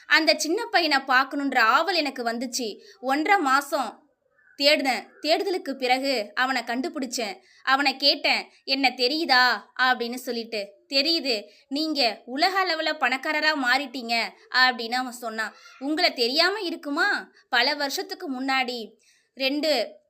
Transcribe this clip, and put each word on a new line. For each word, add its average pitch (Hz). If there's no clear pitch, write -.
அந்த 320
சின்ன 339
பையனை 311
பார்க்கணுன்ற 277
ஆவல் 277
எனக்கு 285
வந்துச்சு. 233
ஒன்றரை 311
மாசம் 277
தேடினேன். 277
தேடுதலுக்கு 349
பிறகு 262
அவனை 262
கண்டுபிடிச்சேன். 254
அவனை 269
கேட்டேன், 285
"என்ன 269
தெரியுதா?" 254
அப்படின்னு 240
சொல்லிட்டு. 233
"தெரியுது, 277
நீங்க 277
உலக 359
அளவுல 320
பணக்காரரா 302
மாறிட்டீங்க" 240
அப்படின்னு 247
அவன் 254
சொன்னான். 220
"உங்களை 302
தெரியாம 320
இருக்குமா? 330
பல 262
வருஷத்துக்கு 285
முன்னாடி 247
ரெண்டு, 269